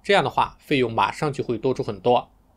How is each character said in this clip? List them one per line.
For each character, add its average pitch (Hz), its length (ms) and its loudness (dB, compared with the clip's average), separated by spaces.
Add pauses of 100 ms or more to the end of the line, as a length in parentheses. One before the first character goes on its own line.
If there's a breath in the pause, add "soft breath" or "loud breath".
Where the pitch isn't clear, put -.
这 202 140 2
样 175 80 4
的 123 80 -2
话 - 280 -2
费 143 200 0
用 117 120 0
马 104 200 2
上 151 200 -4
就 123 120 -4
会 117 160 -4
多 131 120 0
出 127 120 -4
很 104 160 -8
多。 123 320 2 (260)